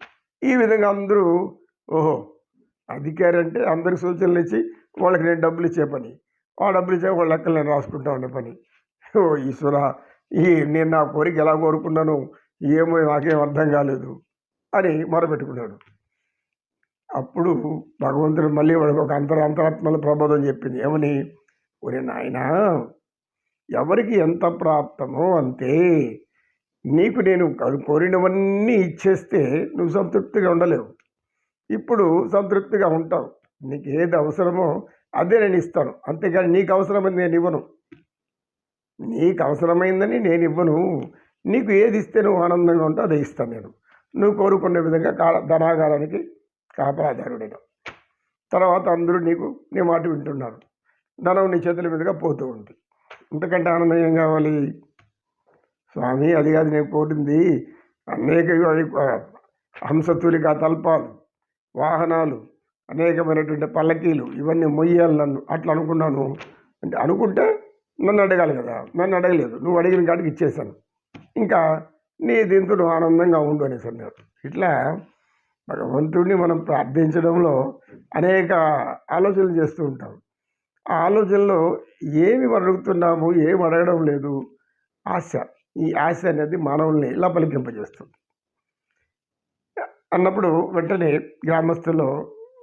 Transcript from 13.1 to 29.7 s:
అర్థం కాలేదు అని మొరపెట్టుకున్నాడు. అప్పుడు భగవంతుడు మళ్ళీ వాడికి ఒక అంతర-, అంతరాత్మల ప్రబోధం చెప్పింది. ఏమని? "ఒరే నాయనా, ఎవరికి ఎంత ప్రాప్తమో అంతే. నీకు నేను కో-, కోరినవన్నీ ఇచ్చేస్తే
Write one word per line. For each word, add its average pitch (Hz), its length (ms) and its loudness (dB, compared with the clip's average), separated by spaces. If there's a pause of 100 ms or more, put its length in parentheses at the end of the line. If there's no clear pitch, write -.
అర్థం 147 300 0
కాలేదు 135 520 -2 (520)
అని 165 300 0
మొరపెట్టుకున్నాడు. 139 760 -4 (1400)
అప్పుడు 151 720 -4 (180)
భగవంతుడు 151 440 0
మళ్ళీ 151 280 2
వాడికి 147 240 2
ఒక 151 140 0
అంతర-, 147 300 0
అంతరాత్మల 156 540 0
ప్రబోధం 147 500 2
చెప్పింది. 131 360 -4
ఏమని? 143 480 -2 (540)
"ఒరే 131 160 -6
నాయనా, 127 480 -6 (1200)
ఎవరికి 196 480 0
ఎంత 170 220 2
ప్రాప్తమో 165 960 -2
అంతే. 151 640 2 (840)
నీకు 180 340 2
నేను 180 340 2
కో-, 131 320 -4
కోరినవన్నీ 185 880 2
ఇచ్చేస్తే 170 920 0 (120)